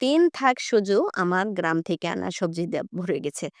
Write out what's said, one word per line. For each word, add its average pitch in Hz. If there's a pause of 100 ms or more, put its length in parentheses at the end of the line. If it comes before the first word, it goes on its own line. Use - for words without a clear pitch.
তিন 277
থাক 269
সোজো 202 (160)
আমার 185
গ্রাম 170
থেকে 170
আনা 180
সবজি 170
দিয়ে 147 (120)
ভরে 175
গেছে। 147 (140)